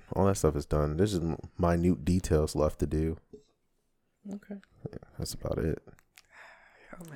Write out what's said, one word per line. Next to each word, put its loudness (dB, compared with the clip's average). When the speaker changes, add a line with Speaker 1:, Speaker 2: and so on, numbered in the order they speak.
Speaker 1:
All 4
that 2
stuff 2
is -4
done. 0
There's 2
just 0
m-, -2
minute 2
details 2
left 0
to -2
do. 0
Speaker 2:
Okay. -12
Speaker 1:
Yeah, -14
that's -8
about -4
it. -2
Speaker 2:
I'm -16